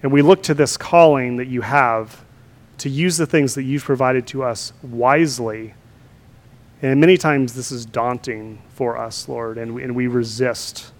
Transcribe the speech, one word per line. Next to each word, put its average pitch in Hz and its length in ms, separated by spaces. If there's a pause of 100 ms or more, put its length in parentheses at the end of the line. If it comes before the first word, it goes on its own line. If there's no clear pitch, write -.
And 135 100
we 143 100
look 185 220
to 156 100
this 143 220
calling 139 600
that 127 120
you 123 140
have 113 640 (540)
to 143 100
use 160 280
the 165 100
things 139 280
that 135 100
you've 139 200
provided 131 440
to 135 140
us 120 300 (100)
wisely. 120 920 (1040)
And 135 200
many 170 180
times 135 360
this 127 160
is 120 140
daunting 113 880
for 120 260
us, 117 320
Lord, 117 300
and 117 160
we, 127 80
and 127 120
we 123 120
resist. 120 920